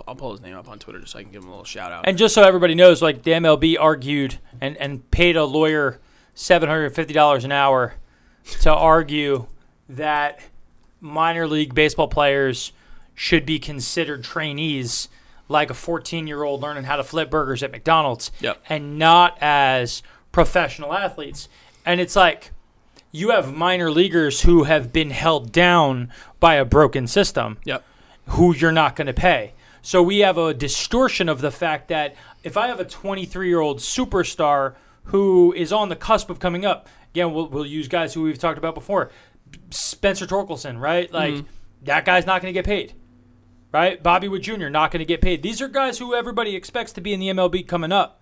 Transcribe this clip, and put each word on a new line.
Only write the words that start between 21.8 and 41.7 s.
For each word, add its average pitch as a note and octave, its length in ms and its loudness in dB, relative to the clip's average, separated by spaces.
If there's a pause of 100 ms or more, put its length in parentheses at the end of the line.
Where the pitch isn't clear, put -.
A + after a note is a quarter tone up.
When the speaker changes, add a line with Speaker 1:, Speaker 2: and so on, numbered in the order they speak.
Speaker 2:
And F3 140 0
it's F3 160 -4
like, F3 340 2 (600)
you F#3 200 -2
have D3+ 260 0
minor F3 340 0
leaguers D#3+ 520 2
who E3+ 220 8
have C#3+ 280 0
been D#3 160 0
held C3+ 420 -2
down D#3 600 2 (260)
by E3 180 6
a C3+ 100 2
broken C3 400 4
system A#2 580 -2
Speaker 1:
Yep. C3 180 -8 (440)
Speaker 2:
who F3 280 4
you're D#3+ 160 0
not D#3 240 2
gonna C#3+ 200 -6
pay. D3 400 0 (260)
So F3+ 220 2
we G3 160 2
have F#3+ 180 4
a E3 160 0
distortion E3 760 -2
of C3 100 -4
the C#3+ 100 -4
fact D#3 380 -6
that D3+ 260 -4 (300)
if E3 140 -6
I A3+ 80 -2
have B3 120 -6
a F#3 60 -6
twenty-three-year-old F3 920 -4
superstar D3 960 -2 (300)
who F#3 520 4
is E3+ 160 -4
on G#3 160 0
the E3 80 -8
cusp A3 320 0
of - 100 -12
coming F#3 280 -4
up, - 200 -4 (280)
again, E3+ 180 -2
we'll, D#3+ 160 -6
we'll C#3+ 160 -8
use C#3+ 240 -8
guys E3 240 -4
who D#3+ 100 -6
we've D#3 160 -2
talked D#3 200 -4
about D#3+ 160 -6
before, E3+ 360 -4 (600)
Spencer G3 560 -4
Torkelson, D#3 520 -6
right? E3+ 320 -2
Like, D3+ 220 -2
Speaker 1:
Mm-hmm. C#3+ 140 -8 (380)